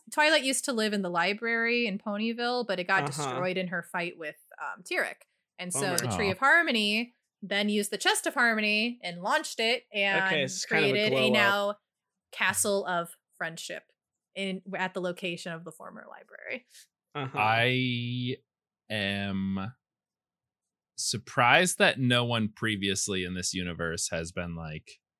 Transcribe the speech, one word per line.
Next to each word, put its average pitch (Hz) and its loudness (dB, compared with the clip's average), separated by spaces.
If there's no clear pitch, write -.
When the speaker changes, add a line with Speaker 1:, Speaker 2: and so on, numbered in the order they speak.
Speaker 1:
Twilight 302 4
used 262 0
to 269 0
live 214 0
in 202 0
the 175 -2
library 233 0
in 202 -2
Ponyville, 233 -2
but 190 -2
it 180 -2
got 190 4
Speaker 2:
Uh-huh. 143 0
Speaker 1:
destroyed 147 -2
in 185 -2
her 175 -4
fight 175 -6
with, 151 -12
um, 139 -10
Tyrek. 254 -4
And 180 -8
so 139 -2
Speaker 2:
Bummer. 180 0
Speaker 1:
the - -2
Tree 202 0
Speaker 3:
Aw. - 0
Speaker 1:
of 185 -6
Harmony 240 2
then 202 0
used 208 0
the 202 -6
Chest 403 2
of 330 -2
Harmony 226 2
and 175 -8
launched 285 -2
it 233 2
and 196 2
Speaker 2:
Okay, 151 2
so - -6
it's - -6
kind - 2
of 202 4
a 202 2
Speaker 1:
created 208 2
a - 2
Speaker 2:
glow 214 4
up. 214 4
Speaker 1:
now 202 4
castle 196 2
of 170 -2
friendship 165 -8
in, 190 -6
at 185 -2
the 185 -4
location 180 -6
of 165 -12
the 160 -14
former - -18
library. - -14
Speaker 2:
Uh-huh. 135 -6
Speaker 3:
I 123 0
am 98 -4
surprised 131 4
that 190 4
no 123 4
one 113 0
previously 98 -2
in 90 -6
this 90 -4
universe 85 -4
has 85 -6
been 87 -6
like, 78 -12